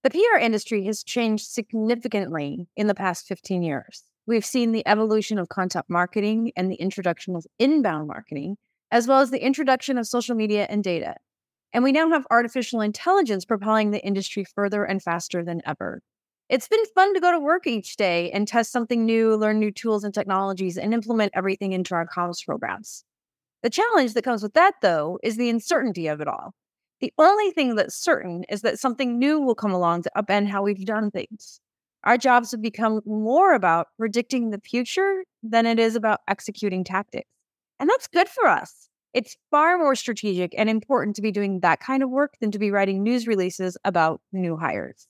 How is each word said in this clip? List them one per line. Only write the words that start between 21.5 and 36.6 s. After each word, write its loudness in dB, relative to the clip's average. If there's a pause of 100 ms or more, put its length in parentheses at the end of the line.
into -2
our -2
comms -6
programs. -8 (580)
The 0
challenge 2
that 0
comes -2
with -4
that, 6
though, 2
is -4
the 0
uncertainty -2
of -4
it -4
all. -8 (440)
The -6
only 6
thing 0
that's 0
certain -2
is -6
that 0
something -2
new 2
will 2
come -2
along 2
to -4
upend 0
how -2
we've -2
done -2
things. -12 (440)
Our 6
jobs 2
have -6
become 0
more 4
about 2 (100)
predicting -2
the -8
future -2 (180)
than 2
it 2
is 4
about 0
executing -4